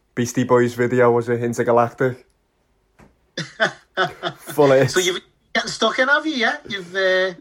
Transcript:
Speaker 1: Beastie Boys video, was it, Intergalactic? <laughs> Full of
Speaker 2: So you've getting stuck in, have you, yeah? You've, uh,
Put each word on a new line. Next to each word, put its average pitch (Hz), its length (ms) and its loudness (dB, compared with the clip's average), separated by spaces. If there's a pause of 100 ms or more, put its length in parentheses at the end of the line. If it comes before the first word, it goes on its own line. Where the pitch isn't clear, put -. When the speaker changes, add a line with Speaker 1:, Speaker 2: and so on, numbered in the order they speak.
(140)
Speaker 1:
Beastie 123 300 -2
Boys 123 300 2
video, 120 360 2
was 117 200 0
it, 120 120 -2
Intergalactic? 120 840 0 (1120)
<laughs> 160 100 -8 (920)
Full 143 340 2
of 131 180 4
Speaker 2:
So 185 100 0
you've 180 200 -2 (340)
getting 220 160 -4
stuck - 280 -2
in, 254 100 2
have 294 180 2
you, 302 80 -4
yeah? 254 240 -2 (100)
You've, 180 260 -12
uh, 185 460 0